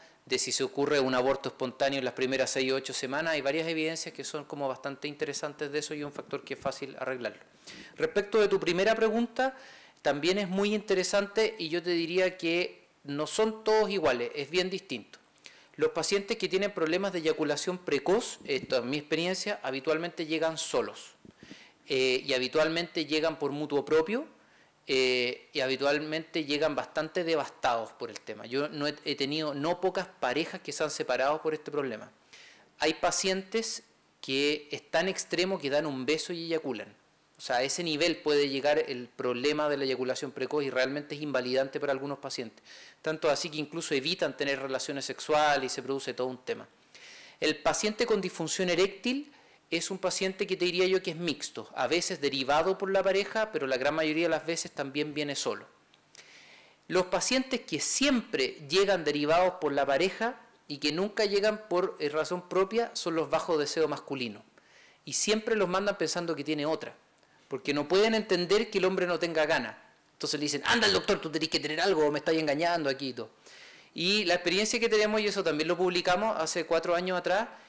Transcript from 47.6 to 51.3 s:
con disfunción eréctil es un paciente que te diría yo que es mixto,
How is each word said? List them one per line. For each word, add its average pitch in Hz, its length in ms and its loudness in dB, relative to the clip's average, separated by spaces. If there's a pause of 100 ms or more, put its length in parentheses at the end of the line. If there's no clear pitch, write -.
con 220 160 2
disfunción 180 480 -2
eréctil 196 640 0 (380)
es 170 200 -2
un 190 80 -6
paciente 190 480 -2
que 185 100 -2
te 175 100 2
diría 180 200 4
yo 185 160 4
que 175 80 -4
es 156 60 -6
mixto, 160 580 -6